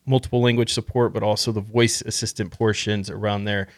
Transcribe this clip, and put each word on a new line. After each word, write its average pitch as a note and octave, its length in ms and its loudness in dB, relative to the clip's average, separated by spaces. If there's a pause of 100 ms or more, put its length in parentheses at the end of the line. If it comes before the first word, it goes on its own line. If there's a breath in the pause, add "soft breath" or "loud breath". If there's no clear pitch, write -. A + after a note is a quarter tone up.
multiple C3 360 2
language A#2+ 300 2
support, A#2+ 400 0
but G#2+ 100 -2
also G#2+ 300 0
the G#2+ 80 -2
voice A2 420 2
assistant A2 480 -6
portions G#2 580 0
around G#2 360 -4
there. G2+ 340 -2